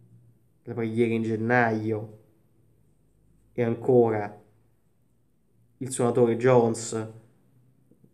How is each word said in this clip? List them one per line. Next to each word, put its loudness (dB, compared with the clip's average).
la -14
preghiera -2
in -2
gennaio, -2
e -4
ancora 0
il -10
suonatore 2
Jones, 2